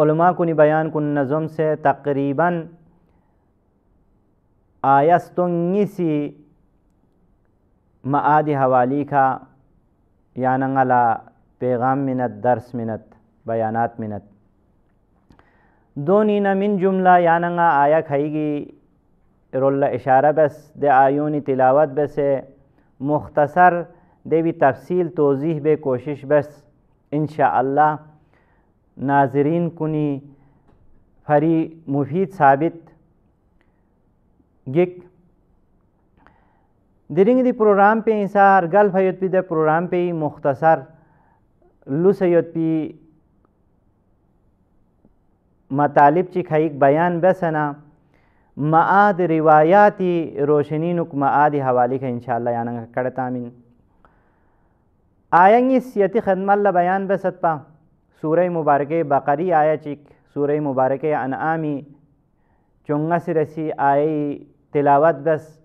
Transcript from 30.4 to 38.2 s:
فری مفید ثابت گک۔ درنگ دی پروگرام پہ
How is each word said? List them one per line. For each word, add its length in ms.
فری 300
مفید 460
ثابت 440
گک۔ 260
درنگ 340
دی 80
پروگرام 500
پہ 100